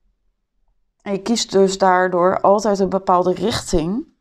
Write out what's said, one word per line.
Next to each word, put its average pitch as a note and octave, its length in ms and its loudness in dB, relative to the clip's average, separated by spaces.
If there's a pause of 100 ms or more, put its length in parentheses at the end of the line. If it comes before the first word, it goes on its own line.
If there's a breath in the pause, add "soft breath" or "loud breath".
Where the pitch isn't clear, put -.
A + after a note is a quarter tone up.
(1040)
en G3+ 100 -8
je G3 100 -6
kiest A3+ 300 -4
dus F#3+ 260 2
daardoor F#3 640 2
altijd G3+ 380 2
een F#3+ 100 0
bepaalde F#3 460 0
richting. F3+ 720 -4 (140)